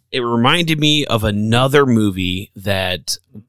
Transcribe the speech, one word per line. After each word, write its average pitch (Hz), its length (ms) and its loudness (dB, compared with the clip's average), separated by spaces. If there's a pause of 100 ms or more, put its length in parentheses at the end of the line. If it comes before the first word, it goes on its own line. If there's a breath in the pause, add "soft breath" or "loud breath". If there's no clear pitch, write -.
(120)
it 131 80 -4
reminded 143 600 0
me 151 240 2
of 110 180 -2
another 117 640 2
movie 98 720 0
that 95 600 -4 (320)